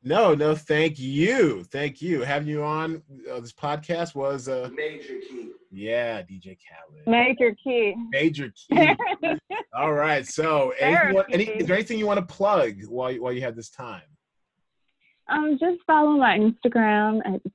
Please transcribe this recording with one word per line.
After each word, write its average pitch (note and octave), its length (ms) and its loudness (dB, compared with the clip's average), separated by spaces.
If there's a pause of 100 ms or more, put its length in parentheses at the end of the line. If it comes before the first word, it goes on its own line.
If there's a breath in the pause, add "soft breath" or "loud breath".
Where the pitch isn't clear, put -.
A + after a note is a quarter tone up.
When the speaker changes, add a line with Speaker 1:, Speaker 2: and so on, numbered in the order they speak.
Speaker 1:
No, E3+ 320 4
no, D3+ 200 2
thank D#3 440 0
you. C#3+ 640 2
Thank C#3+ 360 -6
you. D#3+ 200 -2
Having C#3+ 280 -2
you D3 140 -4
on, D#3 380 -4 (280)
uh, B2+ 100 -8
this A#2+ 120 -16
podcast D#3+ 640 -6
was, C3+ 320 -4
uh, B2+ 260 -4
Speaker 2:
Major C#3+ 540 -10
key. B2 220 -14 (220)
Speaker 1:
Yeah, A2 500 -4
D F#2 180 -16
J - 180 -20 (100)
Khaled. - 400 -14
Speaker 3:
Major A#3+ 560 2
key. A#3 320 0 (160)
Speaker 1:
Major C#3+ 400 -2 (180)
key. D#4 200 6 (380)
Speaker 3:
<laughs> F4 500 -8
Speaker 1:
All D3+ 160 0
right. D3 340 0
So, D3+ 520 0
anything D4 300 4
you G3 60 2
want, - 160 2
any, G3+ 140 2
Speaker 3:
Therapy. A3 160 -4
Speaker 1:
is D#3 60 -2
there F3+ 80 2
anything A3 240 -2
you G#3+ 80 0
wanna G3+ 160 0
plug F3 520 0 (120)
while, B2+ 280 -4
while B2 180 -4
you B2 80 -6
have A#2+ 140 -6
this A2+ 140 -16
time? A2 320 -14 (1300)
Speaker 3:
Um, D4+ 300 2
just F4 280 0
follow D4+ 300 6
my A3+ 200 4
Instagram G#3+ 880 2
at G3 160 -4 (140)